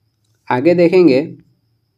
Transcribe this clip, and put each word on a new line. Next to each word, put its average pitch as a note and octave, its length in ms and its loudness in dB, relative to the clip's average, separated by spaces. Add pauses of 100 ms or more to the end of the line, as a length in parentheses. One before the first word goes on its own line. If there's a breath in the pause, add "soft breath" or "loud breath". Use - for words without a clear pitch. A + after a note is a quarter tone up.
(500)
आगे C3+ 240 0
देखेंगे, E3+ 600 0 (600)